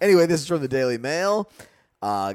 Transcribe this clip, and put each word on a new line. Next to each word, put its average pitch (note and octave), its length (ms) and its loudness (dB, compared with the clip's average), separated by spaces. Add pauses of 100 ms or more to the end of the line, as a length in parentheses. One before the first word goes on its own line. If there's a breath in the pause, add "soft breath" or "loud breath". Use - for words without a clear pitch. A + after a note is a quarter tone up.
anyway, F#3 240 6
this E3 160 0
is C#3+ 60 -10
from E3+ 140 -2
the C3+ 60 -4
Daily B2+ 300 0
Mail. F#3 520 -2 (520 loud breath)
Uh, G2+ 340 -4